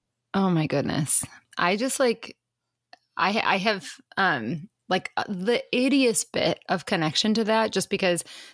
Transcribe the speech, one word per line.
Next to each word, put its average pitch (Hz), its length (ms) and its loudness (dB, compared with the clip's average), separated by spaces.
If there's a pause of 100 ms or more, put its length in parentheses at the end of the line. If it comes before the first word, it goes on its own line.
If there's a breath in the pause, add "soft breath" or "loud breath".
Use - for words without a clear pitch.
(340)
Oh 196 160 4
my 160 180 2
goodness. - 580 0 (320 loud breath)
I 180 180 2
just, 254 240 -2
like, 240 380 0 (800)
I, 202 280 0
I 196 120 2
have, 196 300 -2 (300)
um, 151 520 0 (200)
like, 185 280 -2
uh, - 120 -2
the 196 340 -2 (100)
ittiest 254 580 2
bit - 280 0 (100)
of 180 160 -2
connection 180 500 0
to 226 100 0
that 220 280 2
just 190 160 -2
because, 180 340 0 (300 loud breath)